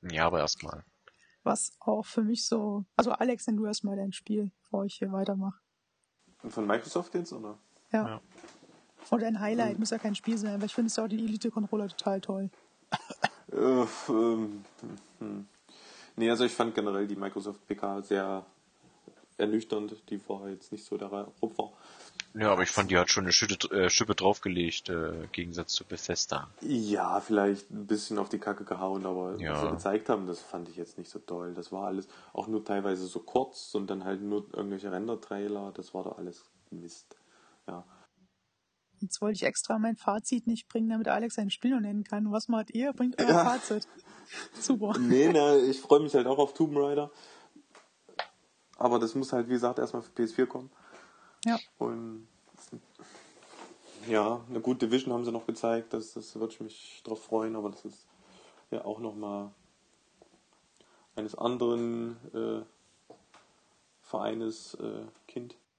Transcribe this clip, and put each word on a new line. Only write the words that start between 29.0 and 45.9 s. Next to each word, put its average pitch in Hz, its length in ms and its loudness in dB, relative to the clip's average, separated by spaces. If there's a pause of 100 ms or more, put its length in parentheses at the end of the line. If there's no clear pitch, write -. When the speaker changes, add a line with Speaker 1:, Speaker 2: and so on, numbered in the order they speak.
Speaker 3:
aber 92 260 -4
was 92 80 -8
Speaker 1:
Ja. 76 200 -2
Speaker 3:
sie 73 100 0
gezeigt 98 380 -2
haben, 101 180 0
das - 140 -6
fand 87 280 -12
ich - 60 -18
jetzt 87 240 -12
nicht 85 100 -14
so - 100 -14
toll. 87 360 -8
Das 87 160 -10
war 98 160 -4
alles 95 200 -4 (260)
auch - 140 -4
nur 107 160 -2
teilweise 98 440 -2
so 87 140 -6
kurz - 520 -2
und 98 160 -2
dann 98 140 -4
halt 95 180 -4
nur 101 320 -2
irgendwelche 98 380 -6
Render-Trailer. 101 840 -6
Das - 220 -14
war 95 80 -6
doch 92 160 -8
alles 90 260 -12 (240)
Mist. - 460 -16 (520)
Ja. 180 160 -10 (1160)
Speaker 2:
Jetzt - 220 -6
wollte 214 140 0
ich 185 80 -6
extra - 360 0
mein 220 160 0
Fazit 220 520 -2
nicht 226 220 -2
bringen, 226 200 0
damit 220 180 0
Alex - 280 0
sein 208 140 -2
Spiel 240 220 0
noch 254 100 2
nennen 208 220 -2
kann. 208 280 -2
Was 214 180 -2
macht 220 220 0
ihr? 262 220 0
Bringt 247 280 0
euer 240 80 6
Speaker 3:
Ja. 170 160 8
Speaker 2:
Fazit. 233 420 0 (720)
Super. 107 400 2
Speaker 3:
Nee, 127 300 8
ne, 147 300 8
ich 135 220 4
freu 147 180 10